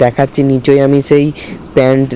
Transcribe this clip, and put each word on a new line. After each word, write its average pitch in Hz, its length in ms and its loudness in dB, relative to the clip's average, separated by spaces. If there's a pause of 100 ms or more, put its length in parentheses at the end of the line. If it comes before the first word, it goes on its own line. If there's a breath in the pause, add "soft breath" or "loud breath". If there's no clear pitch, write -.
দেখাচ্ছি, 139 380 -2 (100)
নিচেই 135 360 2
আমি 143 120 2 (100)
সেই 147 160 2 (500 loud breath)
প্যান্ট 135 400 0